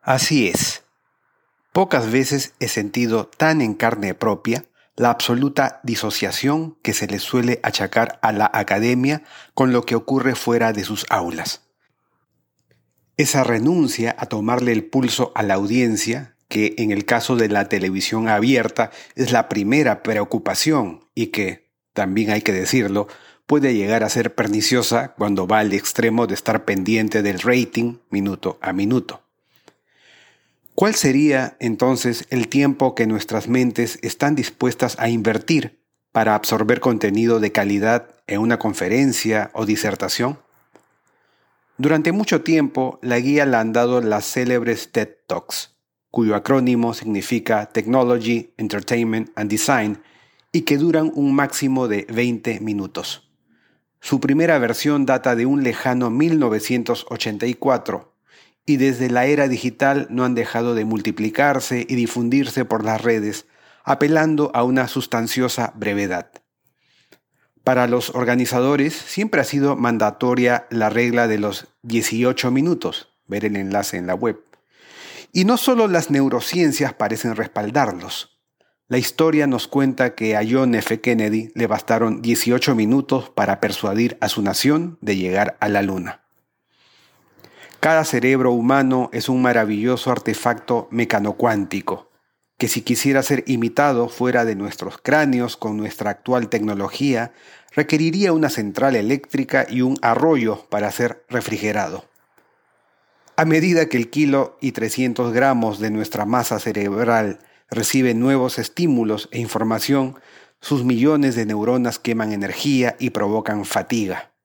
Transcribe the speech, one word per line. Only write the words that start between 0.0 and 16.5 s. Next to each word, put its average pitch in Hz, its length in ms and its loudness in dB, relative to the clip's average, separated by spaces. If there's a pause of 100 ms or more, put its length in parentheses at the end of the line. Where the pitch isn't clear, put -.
Así 131 480 2
es. - 340 -4 (880)
Pocas 127 400 2
veces 131 480 0
he 120 80 -4
sentido 113 580 -2
tan 156 360 0
en 107 140 0
carne 107 380 -2
propia 113 520 -2 (320)
la 120 120 2
absoluta 131 760 0
disociación 123 1000 -2
que 110 100 0
se - 140 -2
le 101 120 -4
suele 123 440 0
achacar 113 580 -2
a 110 120 2
la 104 200 2
academia 123 680 0 (300)
con 131 180 2
lo 120 120 2
que 120 120 -2
ocurre 127 400 0
fuera 117 380 0
de 104 100 -6
sus 101 260 -6
aulas. 85 520 -4 (1500)
Esa 139 300 2
renuncia 120 760 2
a 120 80 -8
tomarle 120 460 0
el 107 100 0
pulso 123 500 0
a 110 100 -2
la 98 120 0
audiencia, 113 800 0 (140)
que 107 280 0